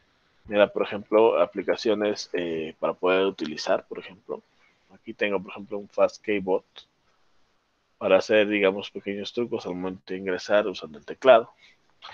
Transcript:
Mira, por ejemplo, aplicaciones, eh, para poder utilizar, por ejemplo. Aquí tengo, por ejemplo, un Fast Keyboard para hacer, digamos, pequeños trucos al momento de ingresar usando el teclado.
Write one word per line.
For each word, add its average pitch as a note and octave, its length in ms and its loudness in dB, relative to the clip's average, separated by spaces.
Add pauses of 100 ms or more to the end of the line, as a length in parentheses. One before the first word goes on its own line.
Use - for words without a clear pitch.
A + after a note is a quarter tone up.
(460)
Mira, G#2 200 4
por - 160 -4
ejemplo, G#2+ 580 2
aplicaciones, G2+ 920 -2
eh, D#2+ 480 -6
para E2 140 -4
poder F#2 320 2
utilizar, F#2 600 -4
por - 140 -12
ejemplo. - 420 -14 (500)
Aquí G#2+ 220 -18
tengo, G2+ 260 -2
por F#2+ 120 -12
ejemplo, G2+ 260 -12
un G2+ 100 -14
Fast - 320 0
Keyboard F#2+ 440 -2 (1300)
para F#2+ 200 4
hacer, G#2 320 4
digamos, G2 420 0
pequeños G2+ 420 -8
trucos A#2 340 -6
al F2+ 100 -6
momento F#2 260 -8 (100)
de F#2 40 -6
ingresar G2 500 -2
usando D#2 320 -10
el - 80 -20
teclado. A#2 460 4 (600)